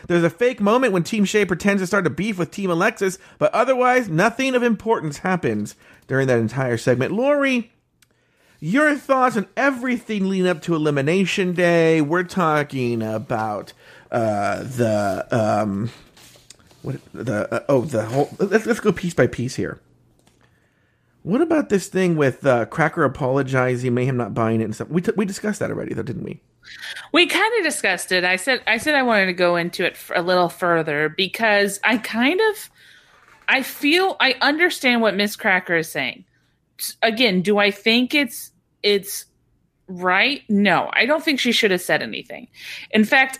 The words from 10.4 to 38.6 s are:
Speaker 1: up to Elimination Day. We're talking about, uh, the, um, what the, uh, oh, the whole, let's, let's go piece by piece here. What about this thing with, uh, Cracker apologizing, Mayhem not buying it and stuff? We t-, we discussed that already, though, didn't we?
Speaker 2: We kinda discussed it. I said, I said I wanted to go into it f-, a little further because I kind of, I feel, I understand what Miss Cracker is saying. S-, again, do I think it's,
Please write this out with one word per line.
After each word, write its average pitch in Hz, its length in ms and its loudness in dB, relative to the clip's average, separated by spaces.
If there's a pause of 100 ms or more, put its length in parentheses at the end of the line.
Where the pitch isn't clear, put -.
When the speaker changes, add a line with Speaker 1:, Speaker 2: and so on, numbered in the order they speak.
Speaker 1:
up 170 140 -2
to 170 100 -2
Elimination 165 800 0
Day. 165 480 4
We're 165 220 0
talking 143 800 -2
about, 110 720 -6 (380)
uh, 101 520 -2
the, 107 640 -2
um, 107 640 0 (920)
what 135 140 -8 (160)
the, 107 400 -6
uh, 117 60 -2 (100)
oh, 139 120 4
the 113 240 -4
whole, 131 240 -2 (100)
let's, 208 260 0
let's 226 140 0
go 208 120 2
piece 175 220 -4
by 127 140 4
piece 123 280 -6
here. - 240 -6 (1400)
What 208 180 0
about 330 280 2
this 196 180 0
thing 180 280 2
with, 139 300 2
uh, 120 200 4
Cracker 160 380 0
apologizing, 127 880 0
Mayhem 123 220 0
not 113 180 -4
buying 113 280 0
it 110 40 -2
and 107 100 -6
stuff? 117 140 -10
We 170 120 0
t-, 214 160 -2
we 220 80 0
discussed 202 340 -6
that 113 120 -4
already, 107 220 -6
though, 107 100 -6
didn't - 200 -8
we? - 160 -12 (720)
Speaker 2:
We 339 160 4
kinda 427 360 0
discussed 202 480 -2
it. 180 120 2
I 180 140 2
said, 247 300 -2
I 220 100 2
said 302 180 0
I 269 60 2
wanted 226 260 2
to 185 60 -2
go 175 240 2
into 175 280 -2
it - 80 -2
f-, - 220 -16
a 180 60 0
little 180 280 2
further 160 600 0
because 202 720 0
I 226 140 2
kind 254 420 -2
of, 440 300 -2 (800)
I 254 140 2
feel, 349 580 0
I 254 200 2
understand 277 600 0
what 214 140 2
Miss 202 200 -2
Cracker 185 400 -2
is 160 140 -2
saying. 131 340 -8 (560)
S-, - 220 -10
again, 196 400 2
do 202 160 2
I 202 140 4
think 233 440 0
it's, - 360 -4 (320)